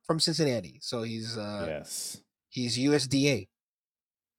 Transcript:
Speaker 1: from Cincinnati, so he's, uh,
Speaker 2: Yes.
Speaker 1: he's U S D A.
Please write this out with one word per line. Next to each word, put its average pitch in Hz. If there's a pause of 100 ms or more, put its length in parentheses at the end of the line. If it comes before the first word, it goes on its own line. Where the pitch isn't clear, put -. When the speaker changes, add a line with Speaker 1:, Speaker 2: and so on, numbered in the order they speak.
Speaker 1:
from 165
Cincinnati, 151
so 120
he's, 113
uh, 104
Speaker 2:
Yes. - (280)
Speaker 1:
he's 120
U 143
S 135
D 135
A. 101 (920)